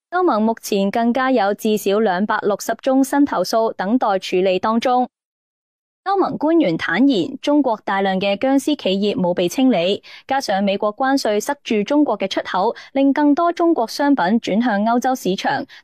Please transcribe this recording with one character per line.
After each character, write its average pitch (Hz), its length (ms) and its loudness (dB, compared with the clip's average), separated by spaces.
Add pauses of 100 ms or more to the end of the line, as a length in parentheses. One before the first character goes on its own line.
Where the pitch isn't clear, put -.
(100)
歐 359 120 -2
盟 247 200 2
目 226 180 0
前 196 300 -2
更 233 200 0
加 262 200 0
有 208 240 2
至 214 240 0
少 202 220 0
兩 196 260 0
百 214 160 -2
六 208 180 0
十 - 220 -4
宗 269 200 2
新 285 220 2
投 220 180 0
訴 226 300 0
等 196 240 -2
待 220 220 2
處 - 180 -4
理 185 220 2
當 220 200 0
中。 247 300 0 (960)
歐 392 140 0
盟 320 180 0
官 320 220 2
員 190 180 2
坦 190 300 0
言， 214 340 0
中 294 220 2
國 233 220 -2
大 196 160 -2
量 190 200 0
嘅 202 160 0
僵 269 220 2
屍 294 160 -2
企 254 160 -4
業 196 240 0
冇 180 180 0
被 185 160 0
清 262 220 0
理， 185 320 0 (240)
加 269 140 -2
上 202 240 -2
美 202 120 0
國 208 200 -2
關 269 200 0
稅 214 240 0
塞 285 220 -4
住 220 220 0
中 294 200 2
國 240 140 -2
嘅 - 80 -4
出 - 140 -4
口， 196 340 -2 (180)
令 277 200 2
更 294 200 2
多 339 200 2
中 339 200 2
國 254 140 0
商 285 260 0
品 226 120 2 (160)
轉 196 200 -2
向 220 220 0
歐 233 160 2
洲 254 160 0
市 196 220 -4
場， - 280 -4 (200)